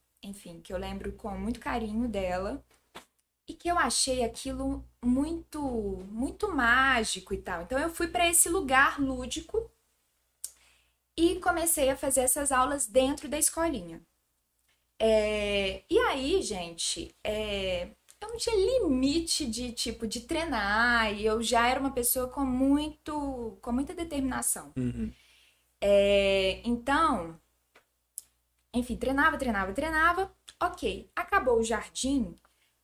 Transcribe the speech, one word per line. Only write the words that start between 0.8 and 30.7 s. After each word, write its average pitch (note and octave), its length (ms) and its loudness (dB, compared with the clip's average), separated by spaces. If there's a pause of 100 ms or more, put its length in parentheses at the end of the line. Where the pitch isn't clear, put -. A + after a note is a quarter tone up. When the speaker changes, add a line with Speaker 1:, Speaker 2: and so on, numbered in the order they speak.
Speaker 1:
com - 260 -10
muito A3 220 -6
carinho A#3 480 -4
dela G3 540 -4 (880)
e - 60 -12
que - 140 -6
eu F4 100 2
achei B3+ 460 0
aquilo C4+ 600 -6 (200)
muito, D4+ 560 0 (500)
muito C4+ 420 -4
mágico B3 800 2
e F#3+ 60 -4
tal. F3 240 -8
Então, B3+ 160 -4
eu E4 120 0
fui E4+ 180 -4
pra F4 200 2
esse E4+ 200 4
lugar D4 520 4
lúdico C4+ 720 -4 (1500)
e F4 200 4
comecei E4 540 2
a C#4 60 0
fazer C4+ 240 0
essas C#4 320 0
aulas C4+ 340 0
dentro C4 420 2
da D4 100 -4
escolinha. C4+ 600 -2 (1000)
É, G#3 920 2
e F4+ 80 4
aí, E4+ 440 2
gente, E3+ 720 -6 (100)
é, G3+ 640 -2 (480)
tinha A4+ 200 0
limite E4 880 2
de, A#3 260 -6
tipo, A#3 340 -6
de A#3 140 -6
treinar, A#3 920 0
e G#3 100 -6
eu A3 180 2
já A#3 260 4
era C4+ 120 2
uma C4+ 120 -2
pessoa B3+ 360 0
com C#4 160 -2
muito, C4+ 1160 0
com A#3+ 100 -4
muita C#4 220 -2
determinação. C4 840 -4
Speaker 2:
Uhum. A#2+ 360 -4 (680)
Speaker 1:
É, G3 840 4
então, A#3+ 760 0 (1400)
enfim, A#3+ 220 -2
treinava, C#4 420 2
treinava, G3+ 340 -2
treinava. D#4+ 600 2 (300)
Ok, C#4 520 -4